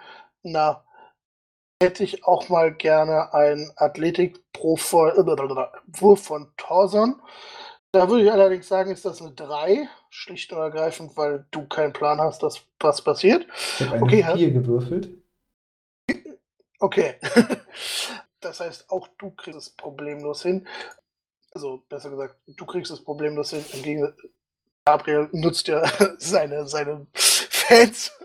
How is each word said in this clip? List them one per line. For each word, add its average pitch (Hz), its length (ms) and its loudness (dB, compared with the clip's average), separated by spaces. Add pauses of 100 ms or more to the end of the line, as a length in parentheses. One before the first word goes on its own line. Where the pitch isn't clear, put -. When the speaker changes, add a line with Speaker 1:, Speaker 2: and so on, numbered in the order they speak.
(420)
Speaker 1:
na, 156 420 -2 (1000)
hätte 180 220 2
ich - 200 -10
auch - 240 2
mal 165 260 2
gerne 156 600 2
einen 147 420 2
Athletik 170 640 -2 (120)
pro 160 240 -2
Vor-, 165 400 2
äh, 185 100 4 (600)
Wurf 196 380 4
von 147 320 -12
Thorson. 202 640 2 (720)
Da 185 180 6
würde 233 140 6
ich 214 80 6
allerdings 190 360 4
sagen, 190 220 -2
ist 185 140 -10
das 175 180 -8
eine 156 100 -16
drei, 160 560 -2 (220)
schlicht - 420 -16
und 165 80 -8
ergreifend, 156 560 -6
weil 147 340 -4
du 147 180 -10
keinen 151 240 -2
Plan 147 280 -2
hast, 156 220 -2
dass 156 200 -6 (180)
was 151 220 2
passiert. - 440 2 (280)
Speaker 2:
Ich - 60 -8
hab 123 120 -4
eine 117 100 2
Speaker 1:
Okay, 185 220 6
ha- 165 80 0
Speaker 2:
vier 170 200 2
gewürfelt. 123 580 -2 (1700)
Speaker 1:
Okay. 185 420 0
<laughs> - 360 2 (840)
Das 175 200 -12
heißt, 165 300 -14
auch 185 180 -8 (100)
du 196 140 -16
kriegst 160 260 -20
es - 120 -20
problemlos 147 760 -12
hin. 185 240 -2 (840)
Also, 131 360 -12
besser 143 220 -14
gesagt, 135 260 -12 (100)
du - 200 -18
kriegst - 260 -10
es 143 100 -18
problemlos 147 480 -6
hin. 151 220 -8
Im 135 100 -14
Gegensatz, 147 320 -4 (720)
Gabriel 151 460 2
nutzt 160 360 -2
ja 156 140 0 (200)
<laughs> 196 160 0
seine, 151 500 -4
seine 147 460 -8
Fans - 1000 2 (120)